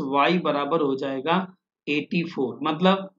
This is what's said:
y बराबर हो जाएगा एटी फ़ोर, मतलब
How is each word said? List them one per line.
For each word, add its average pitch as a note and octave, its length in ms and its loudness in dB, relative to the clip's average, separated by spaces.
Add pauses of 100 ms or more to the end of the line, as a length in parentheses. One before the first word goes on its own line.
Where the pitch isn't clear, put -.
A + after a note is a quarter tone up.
y C#3+ 360 2
बराबर D3 420 0
हो C3+ 160 0
जाएगा C#3+ 500 -2 (400)
एटी D3 380 -2
फ़ोर, A#2+ 380 -4
मतलब F#3 460 2 (100)